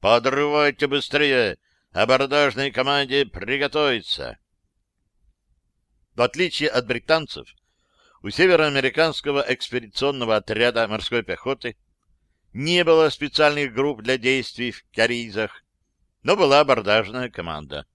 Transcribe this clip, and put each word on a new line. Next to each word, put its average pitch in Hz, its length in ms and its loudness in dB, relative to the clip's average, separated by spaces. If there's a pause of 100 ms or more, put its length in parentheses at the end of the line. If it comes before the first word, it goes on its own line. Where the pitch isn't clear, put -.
«Подрывайте 143 840 2
быстрее! 135 720 0 (340)
Абордажной 135 760 2
команде 135 560 0
приготовиться!» 117 1120 -4 (1800)
В 117 80 0
отличие 151 480 -2
от 120 160 -2
британцев, 127 640 -4 (720)
у 202 80 -8
североамериканского 151 1160 2
экспедиционного 123 920 -2
отряда 113 520 0
морской 107 340 -4
пехоты 117 540 -8 (760)
не 165 300 0
было 160 280 6
специальных 147 600 0
групп 127 300 -2
для 127 160 0
действий 123 540 -2
в - 200 -18
Каризах, 113 680 -4 (600)
но 196 140 0
была 143 240 4
абордажная 113 680 0
команда. 76 640 -12